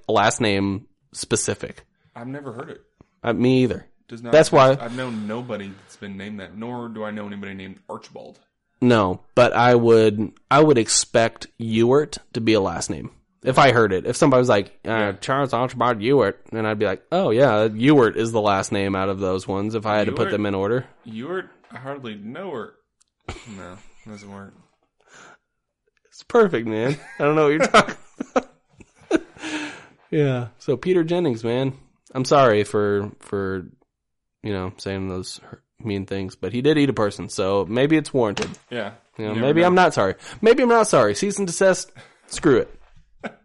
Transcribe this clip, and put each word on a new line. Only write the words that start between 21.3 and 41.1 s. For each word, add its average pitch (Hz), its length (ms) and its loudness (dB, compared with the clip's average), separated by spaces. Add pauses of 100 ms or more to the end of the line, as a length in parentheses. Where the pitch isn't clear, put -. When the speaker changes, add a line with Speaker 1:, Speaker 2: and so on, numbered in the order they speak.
Speaker 2:
I 117 80 -20
hardly 131 380 -12
know 135 340 -14
her. 113 240 -12 (800)
No, 90 220 -18 (280)
doesn't 104 240 -20
work. 98 220 -18 (1500)
Speaker 1:
It's - 180 -20
perfect, 170 440 2
man. 113 300 -2 (200)
I - 40 -2
don't 147 120 2
know 156 100 4
what 147 80 4
you're 156 80 0
talking 170 340 2 (400)
about. - 140 -2 (640)
<laughs> - 200 -2 (800)
Yeah. 135 380 -2 (100)
So 135 180 -4
Peter 175 280 0
Jennings, 160 400 -2
man, 127 280 -2 (400)
I'm 131 120 -4
sorry 123 400 4
for, 101 560 -2
for, 95 440 -6 (800)
you 110 100 -8
know, 95 240 -6
saying 98 320 -8
those 92 320 -10 (420)
mean 101 220 -6
things, 95 300 -8
but 92 180 -8
he 120 100 -4
did 151 160 2
eat 143 120 2
a - 20 -4
person, 104 360 -4
so 98 360 -2
maybe 131 320 0
it's 156 160 -4
warranted. 110 380 -2 (200)
Speaker 2:
Yeah. 113 240 -10 (220)
Speaker 1:
You 110 100 -8
know, 107 40 -6
Speaker 2:
You 107 60 -6
never 120 100 0
Speaker 1:
maybe 156 140 2
Speaker 2:
know. 175 80 4
Speaker 1:
I'm 180 80 4
not 180 180 4
sorry. 95 220 0 (260)
Maybe 240 220 4
I'm 240 40 2
not 226 200 4
sorry. 110 260 4